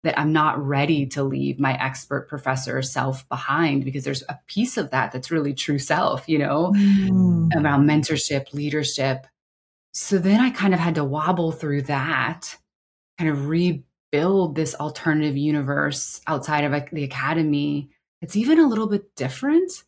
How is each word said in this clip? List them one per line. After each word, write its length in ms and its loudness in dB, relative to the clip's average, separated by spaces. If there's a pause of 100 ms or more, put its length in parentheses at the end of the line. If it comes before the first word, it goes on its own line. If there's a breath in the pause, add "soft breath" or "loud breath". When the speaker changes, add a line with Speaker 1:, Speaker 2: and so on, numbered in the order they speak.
Speaker 1:
that 160 0
I'm 120 0
not 340 0
ready 420 0
to 160 -4
leave 360 -4
my 220 0
expert 460 -6
professor 540 -4
self 480 -4
behind, 560 -2
because 180 -6
there's 260 -4
a 180 -10
piece 300 -2
of 140 -4
that 200 0
that's 200 -8
really 220 0
true 260 -2
self, 480 0
you 100 2
know, 380 2
Speaker 2:
Mm. 800 4
Speaker 1:
around 300 4
mentorship, 680 0
leadership. 720 -2 (680)
So 240 0
then 220 4
I 100 4
kind 240 0
of 60 2
had 160 0
to 100 0
wobble 460 0
through 320 -2
that, 760 -4 (600)
kind 120 0
of 180 -2
rebuild 1080 0
this 200 -4
alternative 640 0
universe 920 -2
outside 380 -2
of, 60 0
like, 200 -4
the 120 -4
academy. 840 -2 (320 soft breath)
It's 140 -10
even 240 4
a 80 8
little 200 0
bit 280 -4
different. 720 0